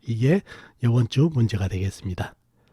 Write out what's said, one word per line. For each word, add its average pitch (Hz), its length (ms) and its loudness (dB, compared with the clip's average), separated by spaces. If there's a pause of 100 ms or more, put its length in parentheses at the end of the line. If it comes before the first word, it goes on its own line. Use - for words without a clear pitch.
이게 131 360 0 (420)
이번 117 240 2
주 151 260 2
문제가 107 340 0
되겠습니다. 95 680 -6 (380)